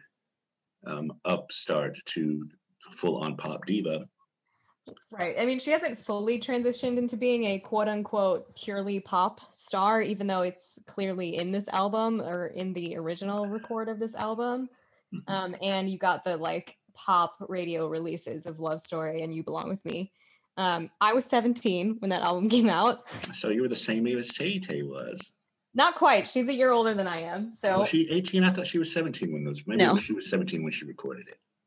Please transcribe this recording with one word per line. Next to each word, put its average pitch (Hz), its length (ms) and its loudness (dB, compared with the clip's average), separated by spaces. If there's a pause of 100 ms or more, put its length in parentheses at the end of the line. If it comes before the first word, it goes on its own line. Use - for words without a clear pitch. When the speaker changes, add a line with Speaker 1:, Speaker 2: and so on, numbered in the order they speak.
(840)
Speaker 1:
um, 76 280 -6 (100)
upstart 80 840 -2
to 76 440 -2 (420)
full-on 78 460 -2
pop - 280 -8
diva. 90 400 -2 (1040)
Speaker 2:
Right. 180 300 -4
I 233 60 2
mean, 254 120 2
she 269 140 -4
hasn't 311 260 0
fully 214 400 -2
transitioned 247 600 0
into 240 180 0
being 240 300 2
a 196 140 0
quote-unquote 208 960 0
purely 202 420 -4
pop 190 400 2 (160)
star, 208 460 2
even 202 260 -2
though 190 140 2
it's - 440 -4
clearly 185 520 -4
in 175 160 -2
this 202 160 -2
album 220 520 2
or 175 260 -4
in 185 260 -6
the 175 240 -6
original 196 500 -4
record 226 400 -6
of 220 120 -6
this 220 160 -6
album. 240 520 -4 (460)
Speaker 1:
Mm-hmm. 190 200 -8
Speaker 2:
Um, 185 280 -2
and 190 280 0
you 185 80 -4
got 180 280 0
the, 180 100 0
like, 165 400 -4 (180)
pop 175 440 2 (100)
radio 170 400 -2
releases 160 580 -6
of 160 140 -10
Love 160 220 -4
Story 160 400 -4
and 160 120 -4
You 160 100 -4
Belong 160 260 -4
With 196 160 -4
Me. 170 260 -6 (460)
Um, 175 420 0
I 214 140 6
was 254 100 4
seventeen 220 760 2
when 196 100 -2
that 180 120 2
album 180 280 2
<laughs> 233 80 6
came 226 120 8
out. 196 380 2 (260)
Speaker 1:
So - 140 -4
you 110 140 2
were 127 80 2
the 117 80 -2
same 113 300 0
age 123 100 0
as 123 160 -2
Tay 185 260 -2
Tay - 240 -4
was. 139 500 -10 (400)
Speaker 2:
Not 330 220 6
quite. 269 320 6
She's 254 220 0
a 285 40 2
year 254 180 4
older 226 220 4
than 196 140 0
I 165 140 -4
am. 190 320 -6
So 190 260 2
Speaker 1:
Was 208 100 4
she 160 220 4
eighteen? 185 320 4
I 185 80 8
thought 180 160 -2
she - 100 0
was 165 140 2
seventeen 151 400 -2
when 73 140 -4
those, 73 200 -6
maybe 120 180 4
Speaker 2:
No. 165 120 6
Speaker 1:
she - 160 0
was 95 180 -4
seventeen 90 320 -2
when 78 120 -4
she - 120 -8
recorded 65 440 -12
it. - 100 -20 (280)